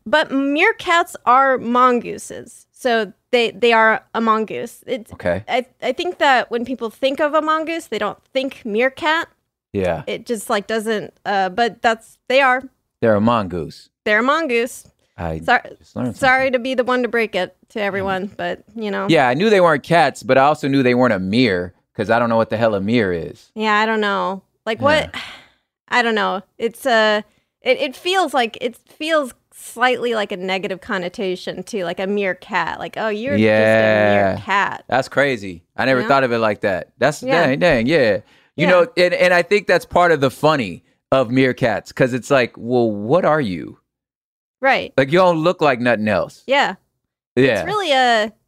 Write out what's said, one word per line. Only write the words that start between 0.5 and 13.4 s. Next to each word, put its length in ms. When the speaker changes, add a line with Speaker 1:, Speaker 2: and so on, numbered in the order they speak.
Speaker 1:
are 320
mongooses. 680
So 420
they, 200
they 220
are 300
a 80
mongoose. 680
It's, 260
Speaker 2:
Okay. 340
Speaker 1:
I, 180
I 120
think 240
that 340
when 140
people 240
think 300
of 140
a 80
mongoose, 460
they 120
don't 220
think 320
meerkat. 600
Speaker 2:
Yeah. 360
Speaker 1:
It 180
just, 240
like, 180
doesn't, 460
uh, 240
but 320
that's, 360
they 140
are. 220
Speaker 2:
They're 140
a 60
mongoose. 680